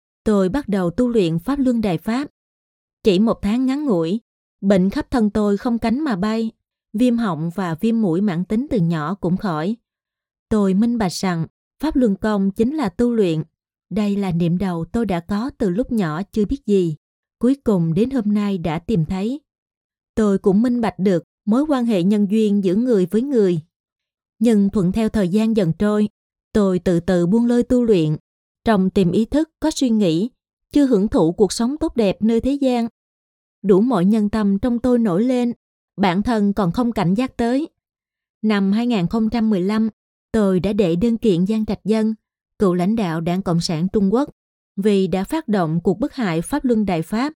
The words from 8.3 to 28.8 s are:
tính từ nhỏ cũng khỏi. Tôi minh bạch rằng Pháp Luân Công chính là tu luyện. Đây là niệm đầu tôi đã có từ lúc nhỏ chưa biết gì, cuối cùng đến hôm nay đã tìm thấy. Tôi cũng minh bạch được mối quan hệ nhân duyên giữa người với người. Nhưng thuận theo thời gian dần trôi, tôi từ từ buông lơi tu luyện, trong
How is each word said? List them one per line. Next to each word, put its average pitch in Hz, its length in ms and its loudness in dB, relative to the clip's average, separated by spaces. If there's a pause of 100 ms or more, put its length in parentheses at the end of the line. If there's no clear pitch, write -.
tính 233 240 -4
từ 254 100 0
nhỏ 165 360 -2
cũng 185 220 -2
khỏi. 180 380 -4 (720)
Tôi 202 240 2
minh 233 240 0
bạch 196 160 -2
rằng 170 340 -4 (340)
Pháp 320 140 -2
Luân 240 200 2
Công 196 360 -2
chính 240 240 -2
là 269 140 -2
tu 240 240 -2
luyện. 175 300 0 (460)
Đây 202 260 -2
là 196 160 -4
niệm 170 260 0
đầu 175 280 -4
tôi 233 200 -4
đã 185 140 -2
có 208 380 -4
từ 214 120 -2
lúc 208 220 -4
nhỏ 180 300 -2 (100)
chưa 208 140 0
biết 269 200 -6
gì, 180 300 0 (440)
cuối 262 240 2
cùng 170 300 0
đến 220 160 0
hôm 214 240 -2
nay 202 240 -2
đã 165 220 -4
tìm 175 260 0
thấy. 214 360 -6 (760)
Tôi 208 220 2
cũng 202 240 2
minh 240 200 0
bạch 208 180 -4
được 185 240 0 (220)
mối 233 220 2
quan 262 180 0
hệ 208 180 0
nhân 208 280 2
duyên 208 320 2
giữa 180 120 2
người 226 300 2
với 208 160 -2
người. 214 380 2 (800)
Nhưng 214 300 4
thuận 190 220 0
theo 220 180 0
thời 202 200 0
gian 220 280 0
dần 170 220 2
trôi, 208 300 0 (440)
tôi 196 260 2
từ 175 200 0
từ 175 280 0
buông 233 180 2
lơi 240 180 2
tu 247 200 0
luyện, 170 340 2 (480)
trong 190 240 2